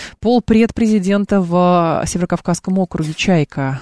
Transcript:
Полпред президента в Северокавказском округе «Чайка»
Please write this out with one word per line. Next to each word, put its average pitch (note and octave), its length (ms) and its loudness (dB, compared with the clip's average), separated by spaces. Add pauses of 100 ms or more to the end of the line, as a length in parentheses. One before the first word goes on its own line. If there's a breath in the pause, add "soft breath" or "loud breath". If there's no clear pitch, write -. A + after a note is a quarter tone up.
(200 loud breath)
Полпред A3+ 560 2
президента G3+ 680 0
в F3 640 2
Северокавказском F3 720 -2
округе D#3 380 -4
«Чайка» C#3+ 680 -2